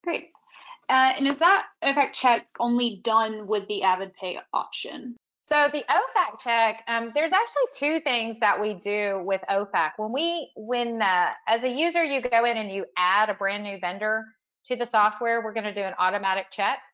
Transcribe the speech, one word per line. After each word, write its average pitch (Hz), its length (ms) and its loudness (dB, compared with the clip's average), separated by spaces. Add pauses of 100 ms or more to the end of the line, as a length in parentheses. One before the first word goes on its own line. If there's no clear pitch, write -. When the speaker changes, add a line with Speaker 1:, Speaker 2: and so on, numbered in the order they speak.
Speaker 1:
Great. - 280 -6 (580)
Uh, 262 280 4
and 277 120 0
is 277 100 -2
that 370 280 4 (180)
ofac 269 280 2
check 240 360 2 (100)
only 240 460 0
done 220 420 2
with 202 220 -2
the 208 160 -4
AvidPay 185 540 -2 (140)
option? - 640 -8 (280)
Speaker 2:
So 294 280 4
the 294 160 -4
ofac 339 540 0
check, 226 460 2
um, 233 260 -2
there's 302 160 2
actually 466 320 2 (120)
two 311 260 0
things 226 400 -2
that 202 200 2
we 208 140 -2
do 202 500 -2
with 190 240 0
ofac. 196 500 0
When 214 140 -4
we, 330 440 -4
when, 233 440 -4
uh, 180 300 2 (160)
as 233 160 0
a 254 60 -2
user, 320 340 0
you 277 180 0
go 233 240 2
in 233 120 0
and 214 160 -6
you 196 140 -6 (120)
add 196 300 4
a 202 60 -4
brand 202 280 -4
new 202 160 -8
vendor 214 460 -4 (400)
to 254 100 -4
the 226 100 -4
software, 226 600 2
we're 214 80 -6
gonna 208 200 -4
do 202 100 -4
an 190 140 -4
automatic 190 540 0
check 220 300 -2 (120)